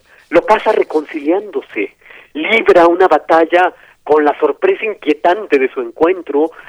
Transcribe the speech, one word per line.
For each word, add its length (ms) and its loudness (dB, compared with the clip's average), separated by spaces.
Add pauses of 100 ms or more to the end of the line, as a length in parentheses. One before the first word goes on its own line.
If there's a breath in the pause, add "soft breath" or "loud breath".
(300 soft breath)
lo 120 2
pasa 300 0
reconciliándose, 1200 -4 (380 loud breath)
libra 560 2
una 180 2
batalla 680 0 (300 soft breath)
con 220 2
la 160 0
sorpresa 440 -2
inquietante 720 -2
de 140 -2
su 80 -8
encuentro. 680 -2 (180 loud breath)